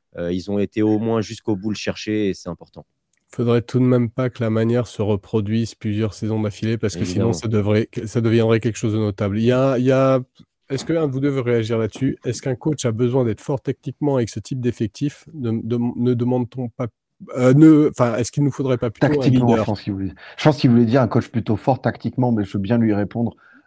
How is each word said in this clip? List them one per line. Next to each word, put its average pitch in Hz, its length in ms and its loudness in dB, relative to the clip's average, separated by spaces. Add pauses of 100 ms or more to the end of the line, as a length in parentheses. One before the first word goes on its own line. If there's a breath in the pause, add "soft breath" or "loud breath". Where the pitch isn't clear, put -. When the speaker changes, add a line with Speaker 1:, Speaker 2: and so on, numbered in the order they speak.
(180)
Speaker 1:
Euh, 85 140 -4
ils 92 180 -6
ont 101 100 -2
été 101 220 -2
au 107 160 2
moins 113 240 -2
jusqu'au 110 340 -6
bout 98 140 -6
le 101 60 -4
chercher, 107 540 -4
et 90 40 -2
c'est - 160 -14
important. - 360 -16 (440)
Speaker 2:
Faudrait 120 320 0
tout - 180 -2
de 127 40 4
même 123 260 2
pas 127 200 -4
que - 120 -10
la 113 80 0
manière 113 380 0
se - 140 -10
reproduise 107 760 -2
plusieurs 107 380 -4
saisons 110 280 -4
d'affilée, 110 360 -4
parce 101 180 -4
que 90 80 -4
sinon, 101 260 0
Speaker 1:
Évidemment. 113 40 0
Speaker 2:
ça - 140 -6
devrait, 107 420 0 (160)
ça 117 160 -4
deviendrait 113 380 2
quelque 107 180 -4
chose 107 160 -2
de 110 60 -2
notable. 104 380 -2
Il 113 80 0
y 120 60 4
a, 131 260 2
il 123 80 0
y 135 60 4
a, 135 300 2 (480)
est-ce 135 160 -6
qu'un 160 220 0
de 135 40 -4
vous 131 80 -4
deux 143 100 0
veut 135 120 -2
réagir 117 360 0
là-dessus ? 113 480 -2
Est-ce 123 160 -4
qu'un 131 140 -4
coach 151 300 -4
a 120 60 0
besoin 123 340 0
d'être 107 160 -2
fort 139 200 -6
tactiquement 139 540 -4
avec 120 140 0
ce - 100 -12
type 127 220 -8
d'effectif ? 120 720 -4
Ne, 117 280 -4
de, 117 160 -4 (200)
ne 123 160 0
demande-t-on 123 560 -2
pas, 123 180 -8 (480)
euh, 127 180 6
ne, 151 360 8
enfin, 120 260 0
est-ce 120 160 -2
qu'il 143 120 0
nous 139 80 2
faudrait 131 260 -2
pas 120 140 -2
plutôt - 160 0
un - 20 2
Speaker 3:
Tactiquement, 127 380 4
Speaker 2:
leader ? 113 180 4
Speaker 3:
je 110 40 -2
pense 104 120 -4
qu'il 104 120 -6
voulait, 95 200 -6 (240 loud breath)
je - 60 -4
pense 147 140 4
qu'il 135 120 4
voulait 120 160 6
dire 123 160 4
un 113 80 4
coach - 180 0
plutôt 110 300 -2
fort 127 240 -2
tactiquement, 123 500 -2
mais 107 140 0
je - 80 -8
veux 104 60 -2
bien 113 180 0
lui 110 160 2
répondre. 104 420 -4 (320 soft breath)